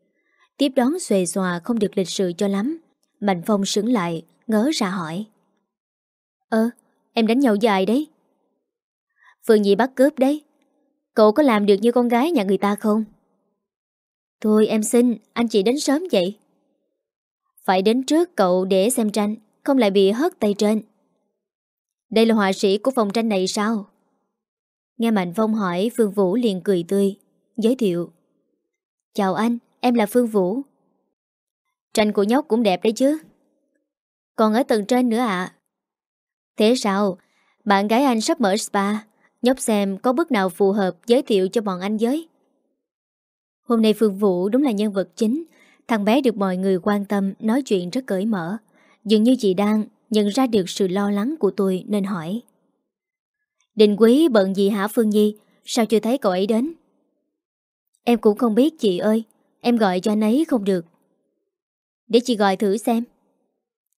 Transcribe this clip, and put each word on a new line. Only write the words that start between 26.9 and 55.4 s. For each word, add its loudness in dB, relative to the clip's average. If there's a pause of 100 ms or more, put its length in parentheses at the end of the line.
giới 0
thiệu. -2 (1040)
Chào -2
anh, -2 (220)
em 0
là 2
Phương 2
Vũ. -2 (1300)
Tranh 0
của 0
nhóc 0
cũng 0
đẹp 0
đấy 0
chứ. 0 (1160)
Còn 2
ở 2
tầng 0
trên 2
nữa -2
ạ. -4 (1040)
Thế 2
sao? -2 (460)
Bạn 2
gái 2
anh 2
sắp -2
mở 2
spa. -4 (480)
Nhóc 0
xem -2
có -2
bức -2
nào 0
phù 2
hợp -2 (100)
giới 2
thiệu 0
cho -2
bọn -6
anh -4
với. -4 (1300)
Hôm 0
nay 4
Phương 0
Vũ 0
đúng 0
là 0
nhân -2
vật -4
chính. -2 (440)
Thằng -2
bé 2
được 0
mọi -2
người 0
quan -2
tâm, -2
nói -2
chuyện -4
rất -6
cởi -4
mở. -4 (480)
Dường 2
như 4
chị 0
đang 0 (260)
nhận 0
ra 0
được 0
sự -2
lo -2
lắng -2
của 0
tôi -2
nên -2
hỏi. -8 (1300)
Đình 4
Quý 6
bận 2
gì 0
hả -2
Phương 0
Nhi? 2 (280)